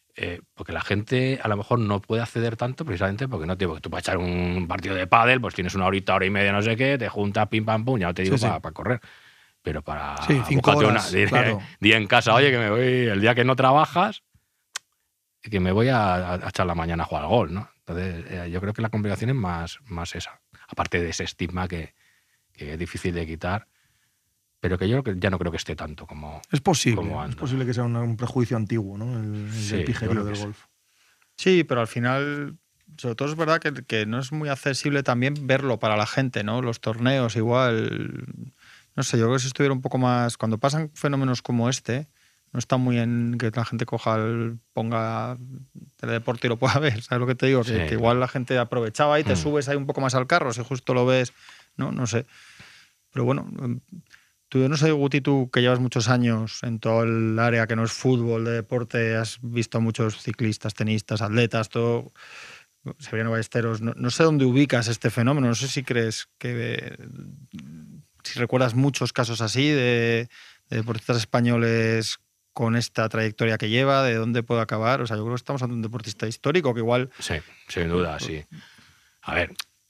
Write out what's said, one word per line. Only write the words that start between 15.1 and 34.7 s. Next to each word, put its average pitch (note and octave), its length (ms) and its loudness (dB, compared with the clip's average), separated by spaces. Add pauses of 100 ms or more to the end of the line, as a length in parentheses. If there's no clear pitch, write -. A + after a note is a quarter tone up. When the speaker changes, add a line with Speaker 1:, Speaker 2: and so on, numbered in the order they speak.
Speaker 1:
que G#2+ 180 -2
me F#2 120 2
voy A2 180 4
a, G#2+ 260 4
a, F2+ 200 -2
a F2+ 140 -8
echar F#2+ 180 -2
la F2 80 -2
mañana E2+ 280 -2
a - 40 -2
jugar D2+ 160 -4
al - 60 -4
golf", G2 220 2
¿no? G2 160 -6 (120)
Entonces, F2 500 -8
eh, F2 220 -8
yo F2+ 100 -4
creo G2 120 -4
que A#2 100 -6
la A2 60 -2
competición G#2 420 -2
es C#3 40 0
más, F2 500 -4
más E2+ 300 -8
esa. - 240 -12 (280)
Aparte E2+ 340 -2
de E2+ 80 -2
ese E2 140 -6
estigma F2+ 440 -4
que, E2+ 260 -8 (600)
que D2 200 -12
es D#2+ 60 -10
difícil F2 360 -6
de E2 120 -4
quitar, F2 400 -6 (920)
pero F2+ 180 0
que F#2 100 0
yo B2+ 160 2
creo G#2 120 -4
que F2+ 40 -6
ya G2 120 2
no F#2 60 0
creo F2 140 -2
que E2 60 -6
esté - 180 -8
tanto D#2 320 -12
como, D2+ 340 -14 (100)
Speaker 2:
Es C#3+ 100 0
posible, B2+ 360 2
Speaker 1:
como D#2+ 240 -4
Speaker 2:
es D2+ 40 -8
Speaker 1:
antes. B2 140 -6
Speaker 2:
posible C3 260 -4
que B2 80 -2
sea B2 100 -2
un, A#2+ 120 -2
un A#2 220 -2
prejuicio A#2+ 400 0
antiguo, G2+ 420 -2
¿no? A#2+ 200 -6
El, G#2+ 280 -6
el G#2+ 40 -10
Speaker 1:
Sí, G#2+ 200 -6
Speaker 2:
del G#2+ 100 0
Speaker 1:
yo D#2+ 60 -4
Speaker 2:
pijerío A2 240 -2
Speaker 1:
creo G#2+ 140 0
Speaker 2:
del G#2 80 -4
Speaker 1:
que G2+ 60 -6
sí. G#2 60 -6
Speaker 2:
golf. G#2 120 -10 (800)
Speaker 3:
Sí, F3+ 260 4
pero B2 180 0
al A2+ 60 0
final, C#3+ 680 -2 (420)
sobre A#2+ 180 -6
todo C#3 140 -2
es D#3 60 -6
verdad D#3+ 240 2
que, D#3 140 -2 (100)
que G#2+ 220 0
no A2+ 140 -2
es C3+ 120 -6
muy D#3 180 -4
accesible C#3 540 0